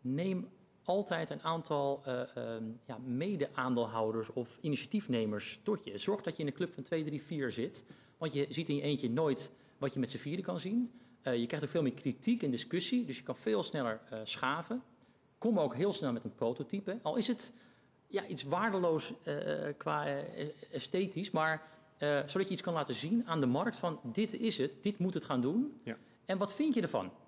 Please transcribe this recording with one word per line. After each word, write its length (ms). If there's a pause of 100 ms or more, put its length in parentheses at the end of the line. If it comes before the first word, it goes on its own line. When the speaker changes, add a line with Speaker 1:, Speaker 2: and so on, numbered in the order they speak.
Speaker 1:
neem 480 (360)
altijd 460
een 120
aantal, 600
eh, 320
ehm, 280 (220)
ja, 180
mede-aandeelhouders 1300
of 280
initiatiefnemers 1000
tot 220
je. 140
Zorg 240
dat 140
je 60
in 60
een 60
club 200
van 80
twee, 220
drie, 180
vier 280
zit. 340 (340)
Want 140
je 160
ziet 200
in 80
je 60
eentje 280
nooit 420 (260)
wat 140
je 80
met 100
z'n 80
vieren 260
kan 160
zien. 320 (300)
Eh, 140
je 100
krijgt 200
ook 60
veel 100
meer 100
kritiek 500
en 80
discussie, 540
dus 120
je 60
kan 140
veel 260
sneller, 380 (100)
eh, 140
schaven. 580 (560)
Kom 200
ook 160
heel 180
snel 200
met 120
een 100
prototype, 560
hè. 120
Al 140
is 120
het, 240 (540)
ja, 200
iets 160
waardeloos, 680 (100)
eh, 540
qua, 300
eh, 400 (260)
esthetisch, 580
maar, 380 (300)
eh, 280
zodat 200
je 60
iets 100
kan 120
laten 200
zien 320
aan 140
de 60
markt 300
van, 260
"Dit 300
is 260
het, 240
dit 160
moet 160
het 100
gaan 160
doen." 420
Speaker 2:
Ja. 140 (280)
Speaker 1:
En 140
wat 160
vind 200
je 60
ervan? 320 (160)